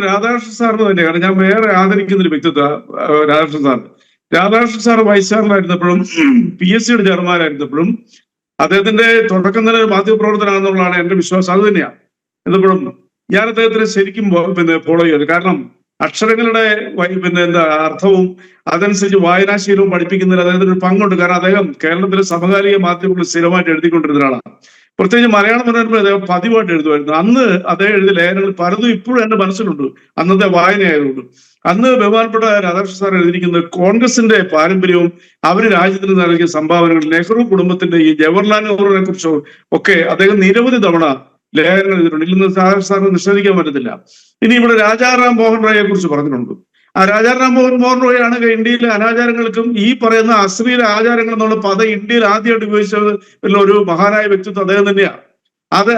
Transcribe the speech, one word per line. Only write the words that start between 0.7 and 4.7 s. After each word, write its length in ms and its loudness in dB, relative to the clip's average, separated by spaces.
തന്നെ, 120 0
കാരണം 180 -2
ഞാൻ 180 0
വേറെ 340 2
ആദരിക്കുന്ന 500 0
ഒരു 60 0
വ്യക്തിത്വ, 360 -2
ആ, 40 -4
രാധാകൃഷ്ണൻ 320 0
സാർ. 160 0
രാധാകൃഷ്ണൻ 480 0